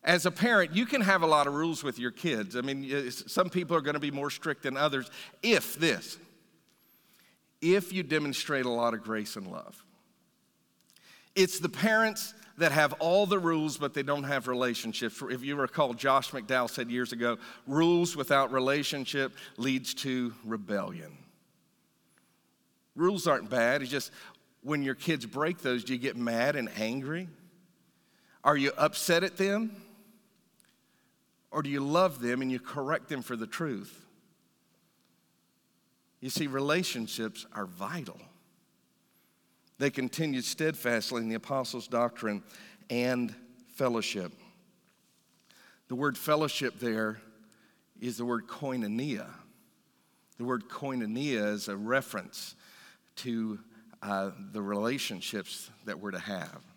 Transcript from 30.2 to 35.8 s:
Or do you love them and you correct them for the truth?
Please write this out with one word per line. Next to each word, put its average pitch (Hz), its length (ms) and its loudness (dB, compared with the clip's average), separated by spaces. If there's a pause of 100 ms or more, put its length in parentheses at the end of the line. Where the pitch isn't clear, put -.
Or 156 100 -2
do 143 80 -2
you 139 120 0
love 147 400 2
them 123 200 0
and 131 100 -2
you 127 80 -2
correct 139 480 -4
them 139 140 -6
for 123 140 -6
the 110 120 -6
truth? 120 560 -6 (2250)